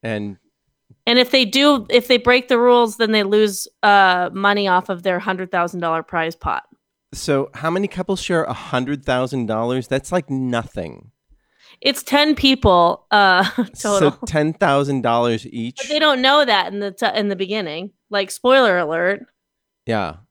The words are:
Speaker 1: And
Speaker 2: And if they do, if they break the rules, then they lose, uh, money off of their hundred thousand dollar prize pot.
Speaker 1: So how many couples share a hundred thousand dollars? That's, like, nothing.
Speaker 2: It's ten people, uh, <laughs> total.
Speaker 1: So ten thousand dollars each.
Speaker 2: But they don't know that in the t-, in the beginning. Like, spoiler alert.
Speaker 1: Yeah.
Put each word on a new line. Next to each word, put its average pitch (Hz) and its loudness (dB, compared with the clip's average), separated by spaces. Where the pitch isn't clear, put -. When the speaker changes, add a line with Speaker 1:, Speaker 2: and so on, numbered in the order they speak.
Speaker 1:
And 104 -8
Speaker 2:
And 240 2
if 247 2
they 262 4
do, 269 2
if 240 2
they 247 4
break 247 2
the 240 2
rules, 240 4
then 220 0
they 214 2
lose, 202 0
uh, 185 4
money 202 0
off 185 0
of 175 -6
their 185 -2
hundred 185 -6
thousand 175 -2
dollar 165 -2
prize 165 -4
pot. 95 -6
Speaker 1:
So 139 -2
how 156 -4
many 190 -2
couples 185 -6
share 165 -2
a - -8
hundred 131 -6
thousand 127 -2
dollars? 120 -4
That's, 135 -4
like, 180 -2
nothing. 117 -6
Speaker 2:
It's - -2
ten 294 2
people, 185 2
uh, 190 4
<laughs> - -6
total. 196 2
Speaker 1:
So - -16
ten 156 0
thousand 143 0
dollars 117 0
each. 117 -10
Speaker 2:
But 254 -12
they 302 -2
don't 302 2
know 277 4
that 196 0
in 202 -8
the 202 -6
t-, 226 -4
in 208 -2
the 196 -4
beginning. 185 -8
Like, 196 -4
spoiler 247 2
alert. 175 -2
Speaker 1:
Yeah. 95 -4